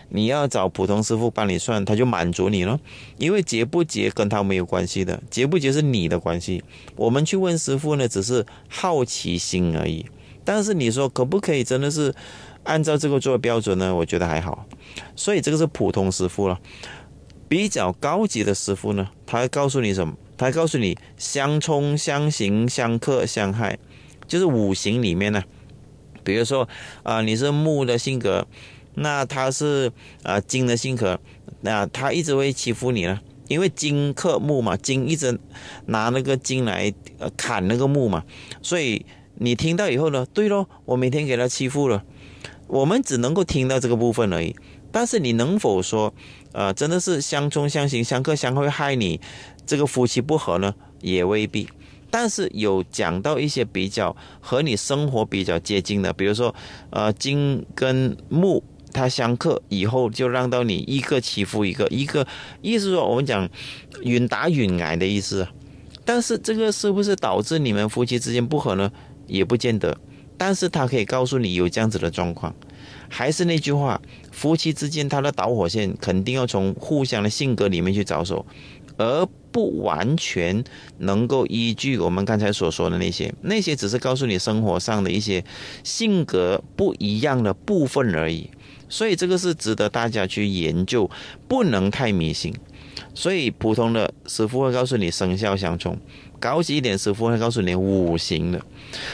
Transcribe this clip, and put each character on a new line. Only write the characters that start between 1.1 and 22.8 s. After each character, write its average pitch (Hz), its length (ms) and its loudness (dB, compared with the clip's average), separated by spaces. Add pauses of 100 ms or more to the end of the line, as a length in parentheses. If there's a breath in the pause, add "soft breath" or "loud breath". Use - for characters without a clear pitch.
傅 113 140 2
帮 107 180 0
你 92 80 2
算， 107 260 0
他 104 140 2
就 120 80 4
满 87 260 2
足 95 200 2
你 95 140 2
了， 113 140 0 (380 loud breath)
因 156 160 0
为 208 100 2
结 117 220 0
不 170 180 0
结 104 280 0
跟 104 180 0
他 104 140 2
没 98 140 2
有 90 100 0
关 90 200 0
系 98 160 -2
的， 90 280 -4
结 123 160 0
不 175 120 2
结 135 140 2
是 151 80 2
你 117 300 2
的 85 100 0
关 85 180 -2
系。 87 240 -6 (320 loud breath)
我 113 140 0
们 135 160 2
去 190 140 0
问 180 180 0
师 135 220 -2
傅 151 180 0
呢， 135 100 0
只 98 160 -2
是 117 220 0 (240 loud breath)
好 165 340 0
奇 87 360 -4
心 87 360 0
而 78 140 0
已。 80 160 -4 (420 loud breath)
但 208 180 2
是 214 80 0
你 135 180 2
说 131 180 0
可 127 140 -2
不 156 160 0
可 180 160 0
以 131 80 2
真 127 160 0
的 143 120 0
是 147 240 0 (480 loud breath)
按 156 200 0
照 151 140 2
这 147 100 0
个 143 140 2
做 131 160 2
标 117 240 2
准 101 160 2
呢？ 92 180 2
我 85 120 2
觉 87 120 0
得 87 80 2
还 82 140 2
好。 87 260 -6 (480 loud breath)
所 - 200 0
以 170 80 4
这 147 100 0
个 156 60 2
是 160 80 4
普 101 260 0
通 95 180 2
师 92 160 0
傅 98 220 0
了。 92 100 0 (920 loud breath)
比 196 200 2
较 95 240 0
高 175 340 0
级 113 160 -2
的 101 120 2
师 98 200 -2
傅 107 200 -4
呢， 98 140 -2 (180)
他 117 140 0
会 127 80 2
告 143 200 0
诉 135 120 0
你 107 120 2
什 92 140 0
么？ 78 100 -6 (200)
他 123 100 0
会 131 60 2
告 165 140 2
诉 156 120 0
你 95 180 2 (200 loud breath)
相 143 440 0
冲、 147 360 2
相 151 340 0
刑、 110 380 2
相 117 300 0